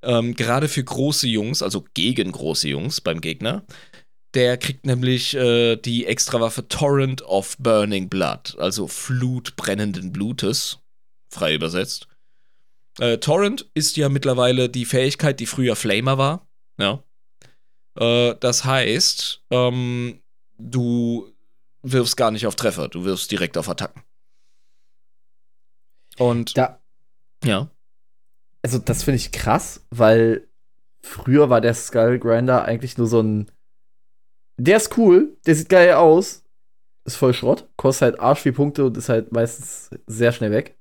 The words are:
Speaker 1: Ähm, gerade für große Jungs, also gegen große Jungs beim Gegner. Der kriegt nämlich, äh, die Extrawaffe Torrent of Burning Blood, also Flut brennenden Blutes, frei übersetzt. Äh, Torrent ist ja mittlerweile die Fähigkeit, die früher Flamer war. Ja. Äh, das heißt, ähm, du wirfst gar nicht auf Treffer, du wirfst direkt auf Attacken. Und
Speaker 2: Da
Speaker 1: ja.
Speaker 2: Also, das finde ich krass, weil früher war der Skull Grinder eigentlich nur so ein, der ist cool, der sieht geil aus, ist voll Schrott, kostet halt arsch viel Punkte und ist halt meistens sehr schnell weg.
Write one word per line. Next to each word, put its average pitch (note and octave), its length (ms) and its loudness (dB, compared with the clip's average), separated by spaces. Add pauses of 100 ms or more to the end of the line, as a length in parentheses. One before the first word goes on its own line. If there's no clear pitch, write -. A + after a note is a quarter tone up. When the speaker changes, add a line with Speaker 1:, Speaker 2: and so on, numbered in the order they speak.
Speaker 1:
Ähm, A#2+ 320 -2
gerade B2 340 -2
für C#3+ 160 -4
große C#3 440 -2
Jungs, A2 340 -2
also F#2+ 320 -6
gegen G2+ 380 -2
große D#2 380 -4
Jungs D2 320 -6
beim E2 200 -6
Gegner. A2 420 -8 (720)
Der B2 220 2
kriegt C3+ 280 -8
nämlich, B2+ 500 -2
äh, A#2 400 2
die A#2+ 300 -4
Extrawaffe A2+ 640 -2
Torrent C#3 560 0
of - 340 -4
Burning G#2 520 0
Blood, F2 500 -4
also F#2 280 -4
Flut B2+ 680 -6
brennenden G2 580 -4
Blutes, G#2 680 -4 (540)
frei D#2 220 -2
übersetzt. E2 520 -6 (920)
Äh, A#2 180 0
Torrent G3 560 -2
ist D3+ 240 -4
ja D3+ 120 0
mittlerweile B2+ 600 0
die B2 160 -6
Fähigkeit, C3+ 540 0
die A#2 80 -8
früher B2 280 0
Flamer A#2 440 0
war. C#3+ 280 -2 (320)
Ja. G2+ 220 -2 (960)
Äh, A#2+ 420 0
das A#2+ 260 0
heißt, C3 840 0
ähm, B2 720 -2 (380)
du A#2+ 720 -2 (500)
wirfst B2+ 360 0
gar A#2 120 2
nicht G#2+ 160 -4
auf G2+ 100 -2
Treffer, F2 320 -2
du F2+ 180 -8
wirfst F#2+ 260 -4
direkt F2+ 260 -4
auf D#2+ 100 -4
Attacken. - 360 -8 (2250)
Und A#2+ 400 0
Speaker 2:
Da B2+ 220 -2 (640)
Speaker 1:
ja. A#2 260 0 (920)
Speaker 2:
Also, B2 160 -4
das - 260 -4
finde C#3 120 2
ich - 160 -4
krass, - 580 -4
weil A2+ 580 4 (540)
früher C#3 480 2
war A#2+ 120 6
der A#2 120 4
Skull A#2 460 2
Grinder A#2 460 2
eigentlich A#2 320 -6
nur A#2 100 0
so A2+ 160 4
ein, G#2+ 260 -2 (1120)
der D3 180 4
ist - 200 -2
cool, A3 480 6
der E3 100 6
sieht D#3 140 -6
geil F3+ 240 8
aus, D#3+ 500 4 (640)
ist B2 80 -10
voll B2+ 180 2
Schrott, - 440 -2
kostet C3+ 240 2
halt A#2+ 180 2
arsch C3+ 220 2
viel C#3 100 0
Punkte C#3+ 320 0
und A#2+ 140 0
ist A#2 100 -10
halt A2+ 240 0
meistens - 580 -4 (180)
sehr A#2 260 2
schnell G#2+ 180 -2
weg. C3+ 300 -2